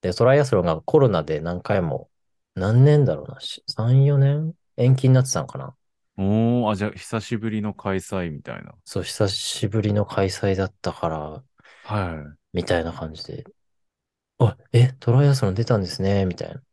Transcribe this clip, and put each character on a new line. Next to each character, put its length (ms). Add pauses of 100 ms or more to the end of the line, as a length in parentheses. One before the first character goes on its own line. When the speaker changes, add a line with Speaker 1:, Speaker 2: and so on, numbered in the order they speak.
Speaker 1:
で、 120
ト 120
ラ 100
イ 40
ア 60
ス 100
ロ 80
ン 20
が 160
コ 180
ロ 100
ナ 140
で 160
何 220
回 200
も、 280 (460)
何 300
年 200
だ 100
ろ 120
う 40
な、 100
し-、 260
三、 380
四 140
年？ 340 (240)
延 180
期 120
に 60
な 80
っ 40
て 80
た 80
ん 60
か 100
な。 180 (420)
Speaker 2:
お 500
ー、 40
あ、 40
じ 100
ゃ 20
あ 40
久 300
し 160
ぶ 120
り 120
の 120
開 240
催 340
み 100
た 140
い 80
な。 100 (120)
Speaker 1:
そ 160
う、 20
久 240
し 400
ぶ 140
り 120
の 120
開 240
催 260
だ 100
っ 160
た 120
か 160
ら、 340 (400)
Speaker 2:
は 400
い。 140 (160)
Speaker 1:
み 100
た 160
い 40
な 100
感 200
じ 120
で。 180 (960)
「あ、 180 (140)
え、 280
ト 120
ラ 140
イ 20
ア 80
ス 80
ロ 80
ン 40
出 100
た 120
ん 40
で 60
す 140
ね」、 260
み 80
た 100
い 40
な。 120 (120)